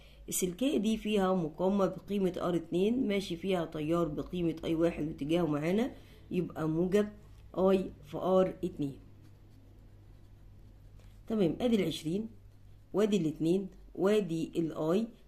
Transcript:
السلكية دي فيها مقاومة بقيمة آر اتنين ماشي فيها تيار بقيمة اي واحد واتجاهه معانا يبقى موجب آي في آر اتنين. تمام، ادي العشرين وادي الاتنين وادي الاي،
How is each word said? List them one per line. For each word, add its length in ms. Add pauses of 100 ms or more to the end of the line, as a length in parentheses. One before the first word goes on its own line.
(280)
السلكية 500
دي 180
فيها 380
مقاومة 520
بقيمة 500
آر 200
اتنين 520
ماشي 280
فيها 280
تيار 440
بقيمة 560
اي 100
واحد 340
واتجاهه 380
معانا 480 (360)
يبقى 380
موجب 400 (500)
آي 320 (140)
في 120
آر 380 (100)
اتنين. 320 (2250)
تمام، 340
ادي 160
العشرين 520 (640)
وادي 240
الاتنين 520 (260)
وادي 640
الاي، 500 (220)